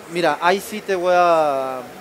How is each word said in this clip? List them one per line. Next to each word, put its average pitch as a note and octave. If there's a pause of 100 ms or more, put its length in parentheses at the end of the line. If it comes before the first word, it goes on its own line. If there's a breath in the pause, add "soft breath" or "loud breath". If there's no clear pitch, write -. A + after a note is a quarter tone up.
(120)
mira, E3
ahí F3+
sí G#3+
te G3
voy F3+
a, D3 (200)